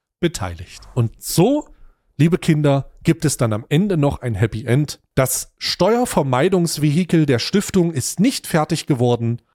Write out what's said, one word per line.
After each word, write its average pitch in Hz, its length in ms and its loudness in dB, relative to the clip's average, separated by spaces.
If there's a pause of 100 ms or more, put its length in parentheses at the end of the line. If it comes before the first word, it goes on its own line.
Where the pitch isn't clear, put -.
(180)
beteiligt. 90 640 -6 (120)
Und - 280 -2
so, 262 460 0 (480)
liebe 165 220 2
Kinder, 147 520 0 (120)
gibt 165 220 0
es 143 120 0
dann 113 160 0
am 107 160 -6
Ende 180 280 0
noch 143 260 0
ein 120 120 -4
Happy 110 300 -2
End. 135 360 -2 (160)
Das - 420 -2
Steuervermeidungsvehikel 165 1700 0
der 123 140 2
Stiftung 180 520 0
ist - 280 -4
nicht 254 260 0
fertig 156 400 -2
geworden. 120 560 0 (120)